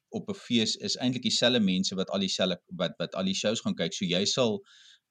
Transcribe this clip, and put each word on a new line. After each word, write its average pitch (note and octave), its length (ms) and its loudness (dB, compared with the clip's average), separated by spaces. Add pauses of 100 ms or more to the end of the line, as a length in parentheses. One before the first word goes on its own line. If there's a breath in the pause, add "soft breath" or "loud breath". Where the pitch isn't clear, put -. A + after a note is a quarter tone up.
op G#2+ 200 -6
'n G2+ 40 -4
fees A2+ 440 0
is - 200 -4
eintlik B2+ 260 -2
dieselfde A#2+ 360 4
mense F#2+ 360 2
wat F#2 140 -2
al G2 100 -2
dieselfde, F#2 420 0 (140)
wat, E2+ 220 -2
wat E2+ 180 -6
al F#2+ 100 -2
die F#2+ 100 0
shows G#2+ 260 0
gaan G2+ 140 -2
kyk. F2 180 -2
So - 120 -4
jy F2+ 200 2
sal, A2 380 2 (480 soft breath)